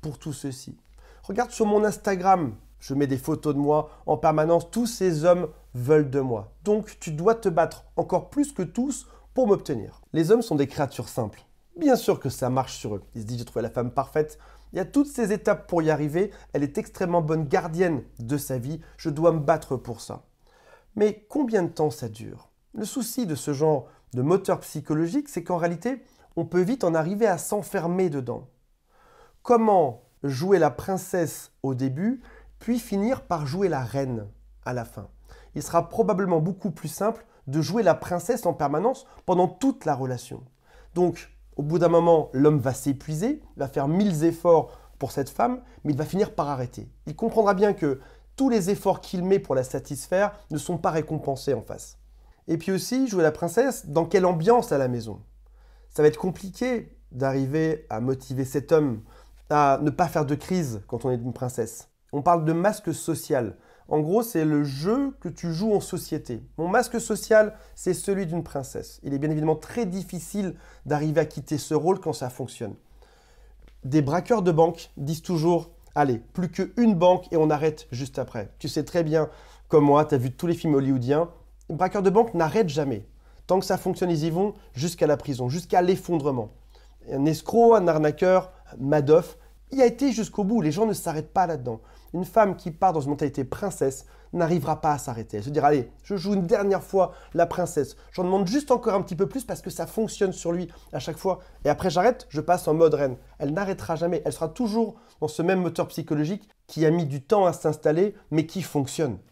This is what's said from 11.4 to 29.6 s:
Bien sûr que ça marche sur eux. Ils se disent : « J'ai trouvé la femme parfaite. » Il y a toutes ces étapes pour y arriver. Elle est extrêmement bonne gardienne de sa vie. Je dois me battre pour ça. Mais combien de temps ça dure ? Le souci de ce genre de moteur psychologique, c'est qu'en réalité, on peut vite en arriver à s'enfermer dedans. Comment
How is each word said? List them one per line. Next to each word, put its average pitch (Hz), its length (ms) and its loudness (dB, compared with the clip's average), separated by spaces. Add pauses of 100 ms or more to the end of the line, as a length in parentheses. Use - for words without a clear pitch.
Bien 294 180 4
sûr 220 240 0
que - 80 -6
ça 123 220 -4
marche 127 260 -2
sur 104 200 -8
eux. 95 80 -10 (120)
Ils 120 60 -10
se 104 60 -12
disent : « 120 120 -6
J'ai 117 60 -10
trouvé 113 180 -6
la 113 60 -6
femme 123 220 -4
parfaite. » 151 460 -4 (360)
Il 170 40 -8
y 180 40 -2
a 185 40 -6
toutes 285 220 0
ces 226 240 -2
étapes 208 360 0
pour 170 140 0
y 156 80 2
arriver. 151 420 0 (200)
Elle 143 120 -2
est 139 140 -4
extrêmement 175 440 -2
bonne 156 240 -2
gardienne 165 580 0 (160)
de 120 180 -4
sa 135 200 -6
vie. 147 240 -8 (160)
Je 165 120 -6
dois 156 220 4
me 160 80 0
battre 151 380 0
pour 117 240 -12
ça. - 220 -14 (720)
Mais 208 340 0
combien 226 340 0
de 165 60 -2
temps 156 200 -2
ça 123 200 -8
dure ? 107 400 -16 (240)
Le 214 100 -8
souci 240 420 -6
de 156 100 -4
ce 143 180 -4
genre 147 340 0 (260)
de 123 80 -2
moteur 180 380 2
psychologique, 165 680 -4
c'est - 140 -8
qu'en 175 140 -2
réalité, 175 460 -4 (320)
on 170 100 -2
peut 175 160 0
vite 208 220 0
en 170 100 2
arriver 190 340 0
à 180 100 2
s'enfermer 180 720 -2
dedans. 120 400 -8 (920)
Comment 208 640 4 (200)